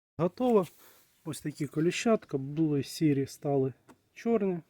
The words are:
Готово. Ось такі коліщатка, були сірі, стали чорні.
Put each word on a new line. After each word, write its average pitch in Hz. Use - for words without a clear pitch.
Готово. 202
Ось 151
такі 151
коліщатка, 170
були 147
сірі, 139
стали 135
чорні. 202